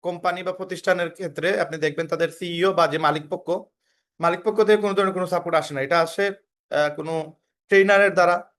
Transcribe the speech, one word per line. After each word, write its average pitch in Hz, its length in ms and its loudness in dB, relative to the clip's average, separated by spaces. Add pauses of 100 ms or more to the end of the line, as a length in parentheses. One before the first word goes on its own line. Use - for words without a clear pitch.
কোম্পানি 175 420 -4
বা 185 100 -4
প্রতিষ্ঠানের 180 580 -4
ক্ষেত্রে 170 500 -4
আপনি 160 160 -6
দেখবেন 156 300 -4
তাদের 160 220 -2
সিইও 175 440 -2
বা 170 140 4
যে 147 100 -2
মালিক 151 320 0
পক্ষ, 170 220 -6 (680)
মালিক 170 220 0
পক্ষ 214 220 0
থেকে 208 180 4
কোনো 202 120 -2
ধরনের 190 200 0
কোনো 185 140 -4
সাপোর্ট 170 300 -2
আসে 151 160 -4
না। 135 80 -4
এটা 156 180 0
আসে, 170 280 0 (420)
আহ, 147 260 0
কোনো 160 440 -8 (280)
ট্রেনারের 196 460 6
দ্বারা 175 460 2